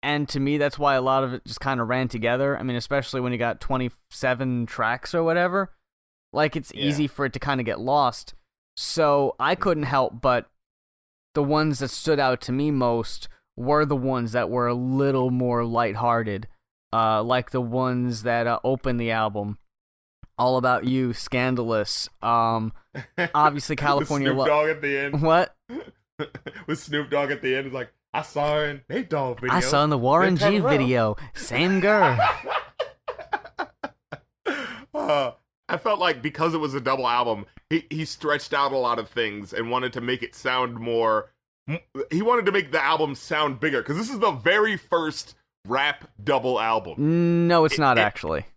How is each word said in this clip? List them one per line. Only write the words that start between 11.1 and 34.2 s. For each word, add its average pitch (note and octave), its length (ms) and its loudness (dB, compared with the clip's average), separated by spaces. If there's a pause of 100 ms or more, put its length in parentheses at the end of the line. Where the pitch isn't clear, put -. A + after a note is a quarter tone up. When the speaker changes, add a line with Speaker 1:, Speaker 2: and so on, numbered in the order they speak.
Speaker 1:
the D3+ 80 4
ones D3+ 360 2
that C3 100 -4
stood D3+ 320 0
out B2+ 220 2
to B2+ 100 -4
me C#3+ 180 0
most A#2+ 580 0 (280)
were D3 300 2
the C#3+ 100 0
ones B2 360 -2
that A2+ 180 0
were A#2+ 180 2
a A#2+ 60 2
little C3 560 2
more B2 340 0
lighthearted, A2+ 800 0 (460)
uh, A2 300 2
like B2 280 0
the C3 100 -2
ones B2 640 -2
that, A#2 240 0
uh, A#2+ 180 0
open B2+ 340 0
the A#2 120 -2
album. A2 480 -2 (800)
All B2+ 200 4
About B2 260 2
You, B2+ 300 0
Scandalous, A#2+ 960 -2 (120)
um, A2+ 500 2 (220)
Speaker 2:
<laughs> E3+ 400 -6
Speaker 1:
obviously D3+ 400 2
Speaker 2:
With C3 60 -8
Speaker 1:
California C#3+ 480 0
Speaker 2:
Snoop C3 100 0
Speaker 1:
Lo- C3+ 80 2
Speaker 2:
Dogg D3+ 220 4
at D#3 140 -4
the C#3 160 -2
end. C#3+ 240 -2
Speaker 1:
What? D#3+ 340 4 (120)
Speaker 2:
<laughs> - 1000 -14
With C#3+ 120 -2
Snoop D3 320 -4
Dogg C#3+ 200 0
at C#3 100 -4
the C3 160 0
end, C#3 120 -4
it's B2+ 60 -10
like, B2+ 160 -8 (220)
"I B2+ 80 -2
saw D3 360 -2
her D3+ 100 0
in C#3+ 240 -8
Nate G3+ 180 -4
Dogg C3+ 320 -4
video. B2 160 0
Speaker 1:
I F3+ 40 2
saw D3 240 2
in D3+ 60 2
the D3 80 2
Warren E3 360 4
Speaker 2:
Then D#3+ 40 2 (100)
turn G3+ 40 4
Speaker 1:
G G#3 80 2
Speaker 2:
around." A#3+ 180 2
Speaker 1:
video. A#2+ 380 2 (180)
Same F3+ 460 0
girl. F#3+ 420 4
Speaker 2:
<laughs> - 60 4 (2750)